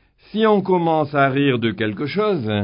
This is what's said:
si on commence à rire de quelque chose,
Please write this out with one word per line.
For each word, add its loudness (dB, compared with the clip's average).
si 2
on 4
commence 0
à 2
rire 0
de 0
quelque -4
chose, -2